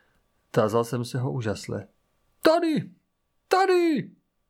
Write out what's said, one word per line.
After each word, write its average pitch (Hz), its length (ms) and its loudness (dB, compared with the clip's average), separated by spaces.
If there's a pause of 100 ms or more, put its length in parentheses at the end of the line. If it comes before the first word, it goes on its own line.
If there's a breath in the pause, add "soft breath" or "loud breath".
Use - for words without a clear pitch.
(500 soft breath)
Tázal 113 340 2
jsem 120 200 -4
se 127 140 -6
ho 135 140 -2
úžasle. 110 540 -6 (560)
"Tady! 320 480 2 (580)
Tady!" 349 600 2 (400)